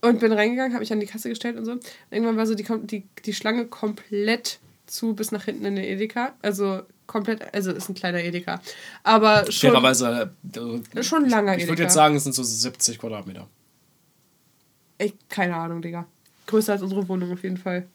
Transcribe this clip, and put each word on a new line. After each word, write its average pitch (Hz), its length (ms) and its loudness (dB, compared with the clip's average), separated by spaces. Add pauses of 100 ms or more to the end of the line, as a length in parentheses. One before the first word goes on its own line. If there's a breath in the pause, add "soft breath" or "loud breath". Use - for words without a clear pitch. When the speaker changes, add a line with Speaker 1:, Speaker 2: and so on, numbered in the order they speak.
Speaker 1:
und 233 180 4
bin 226 120 4
reingegangen, 240 420 2
hab 233 80 -2
mich 220 120 -4
an 214 60 0
die 208 80 -6
Kasse 220 220 -10
gestellt 233 280 -8
und 226 80 -8
so. 226 60 -6
Und 247 120 -10 (280 loud breath)
irgendwann 226 260 0
war 220 80 2
so 220 80 0
die 208 100 -4
kom-, 214 220 -4
die, 202 200 -8 (200)
die 214 80 -4
Schlange 226 320 -2
komplett 214 960 -4 (260)
zu 226 300 -4
bis 214 160 -6
nach 202 140 -6
hinten 208 200 -6
in 202 100 -2
den 190 100 -2
Edeka. 220 480 -4 (100)
Also 196 380 -2 (260)
komplett, 214 480 -4
also 190 160 -2
ist - 180 -8
ein 190 60 -6
kleiner 175 280 -4
Edeka. 175 380 -4 (420 loud breath)
Aber 214 480 6
schon - 200 6
Speaker 2:
Fairerweise, 120 600 4 (600)
äh, 240 100 -4
Speaker 1:
schon 294 200 2
ein 262 60 4
langer 208 260 4
Speaker 2:
ich, 175 80 -2
ich 170 60 -4
würd 165 100 2
Speaker 1:
Edeka. 170 80 4
Speaker 2:
jetzt 175 80 4
sagen, 151 200 8
es 139 80 0
sind 139 120 -4
so 131 80 -2
siebzig 117 560 -4
Quadratmeter. 95 480 -10 (1500)
Speaker 1:
Ey, 208 160 -2 (160)
keine 180 260 0
Ahnung, 165 260 -6
Digga. 170 240 -8 (420)
Größer 214 260 2
als 196 80 -2
unsere 190 280 -2
Wohnung 180 240 -2
auf 180 100 -10
jeden 185 140 -6
Fall. 180 380 -6